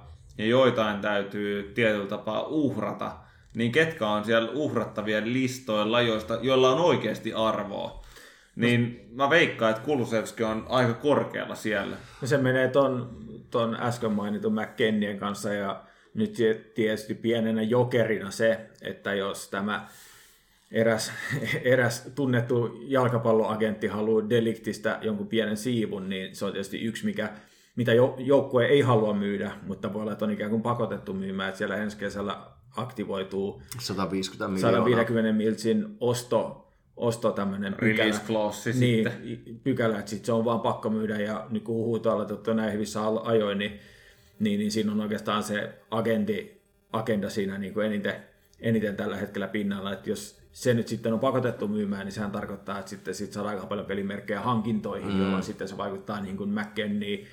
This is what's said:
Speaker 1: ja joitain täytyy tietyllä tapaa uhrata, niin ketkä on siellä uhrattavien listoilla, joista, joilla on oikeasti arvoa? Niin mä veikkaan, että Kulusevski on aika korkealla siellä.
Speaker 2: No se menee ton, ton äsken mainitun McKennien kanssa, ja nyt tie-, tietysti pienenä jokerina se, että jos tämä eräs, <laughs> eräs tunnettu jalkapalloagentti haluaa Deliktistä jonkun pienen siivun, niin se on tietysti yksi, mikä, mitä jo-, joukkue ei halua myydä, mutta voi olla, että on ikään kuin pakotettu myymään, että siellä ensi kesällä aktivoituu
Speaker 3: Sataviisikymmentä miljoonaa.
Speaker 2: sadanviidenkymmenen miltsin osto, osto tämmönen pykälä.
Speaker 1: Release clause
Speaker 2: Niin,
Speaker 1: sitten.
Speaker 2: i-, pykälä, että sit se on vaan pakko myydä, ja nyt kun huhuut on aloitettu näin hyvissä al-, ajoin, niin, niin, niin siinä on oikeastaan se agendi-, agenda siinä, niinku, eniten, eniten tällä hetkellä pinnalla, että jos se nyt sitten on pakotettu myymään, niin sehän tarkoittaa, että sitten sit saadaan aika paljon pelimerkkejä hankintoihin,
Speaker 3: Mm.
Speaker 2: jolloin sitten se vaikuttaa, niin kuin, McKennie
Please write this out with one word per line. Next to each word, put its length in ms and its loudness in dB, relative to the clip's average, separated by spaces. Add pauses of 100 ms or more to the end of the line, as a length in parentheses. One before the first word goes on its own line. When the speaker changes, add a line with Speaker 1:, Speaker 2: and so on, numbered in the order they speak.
(380)
Speaker 1:
ja 80 -2
joitain 560 4
täytyy 760 -2
tietyllä 320 2
tapaa 400 -4
uhrata, 640 -2 (440)
niin 160 0
ketkä 360 2
on 180 0
siellä 280 2
uhrattavien 800 -2
listoilla, 680 0
joista, 400 0
joilla 300 6
on 80 2
oikeasti 540 2
arvoa? 680 -2 (540)
Niin 560 2
mä 180 2
veikkaan, 420 4
että 120 -2
Kulusevski 600 0
on 260 -2
aika 240 4
korkealla 640 0
siellä. 400 -2 (260)
Speaker 2:
No 60 -4
se 100 4
menee 300 4
ton, 500 2 (340)
ton 280 0
äsken 320 -2
mainitun 420 0
McKennien 680 0
kanssa, 340 -4
ja 300 -4 (300)
nyt 200 -2
tie-, 420 2
tietysti 380 0
pienenä 480 0
jokerina 680 2
se, 380 2 (120)
että 320 -6
jos 360 -4
tämä 380 -4 (840)
eräs, 400 2 (260)
<laughs> 260 -2
eräs 520 2
tunnettu 640 2 (100)
jalkapalloagentti 1000 2
haluaa 420 2
Deliktistä 720 0
jonkun 260 -4
pienen 300 0
siivun, 520 -2
niin 260 -6
se 100 -6
on 60 -2
tietysti 300 -6
yksi, 240 -4
mikä, 240 -2 (460)
mitä 180 4
jo-, 260 6
joukkue 460 4
ei 160 6
halua 320 4
myydä, 380 -2 (160)
mutta 260 -6
voi 80 -4
olla, 100 -4
että 140 -2
on 60 0
ikään 180 -2
kuin 120 0
pakotettu 520 -2
myymään, 360 -4
että 80 -8
siellä 180 -2
ensi 220 -4
kesällä 400 -4 (400)
aktivoituu 840 -4 (180)
Speaker 3:
Sataviisikymmentä 760 -4
miljoonaa. 180 4
Speaker 2:
sadanviidenkymmenen 640 4
miltsin 640 2
osto, 680 0 (300)
osto 340 0
tämmönen 420 -2
pykälä. 240 2
Speaker 1:
Release 300 2
clause 520 0
Speaker 2:
Niin, 240 4
Speaker 1:
sitten. 100 0 (100)
Speaker 2:
i-, 300 -12 (100)
pykälä, 360 2
että 120 -10
sit 140 -8
se 60 0
on 140 4
vaan 140 2
pakko 300 0
myydä, 300 0
ja 300 -2
nyt 140 -4
kun 120 -4
huhuut 300 0
on 80 4
aloitettu 400 -2
näin 200 0
hyvissä 300 -2
al-, 200 0
ajoin, 340 2
niin, 220 -4 (600)
niin, 200 2
niin 120 0
siinä 200 0
on 100 0
oikeastaan 420 -2
se 360 -4 (120)
agendi-, 680 0 (320)
agenda 360 0
siinä, 280 -2
niinku, 220 -6
eniten, 360 0 (440)
eniten 360 0
tällä 220 -4
hetkellä 300 -4
pinnalla, 460 -2
että 160 -10
jos 320 -6 (100)
se 220 0
nyt 140 0
sitten 260 -2
on 60 0
pakotettu 480 0
myymään, 380 -2
niin 80 -8
sehän 180 -4
tarkoittaa, 480 -6
että 100 -12
sitten 260 -8
sit 180 -8
saadaan 220 -4
aika 120 -8
paljon 200 -4
pelimerkkejä 540 -4
hankintoihin, 720 0
Speaker 3:
Mm. 80 2
Speaker 2:
jolloin 220 2
sitten 240 -6
se 100 -10
vaikuttaa, 440 -6
niin 160 -8
kuin, 120 -4
McKennie 840 -2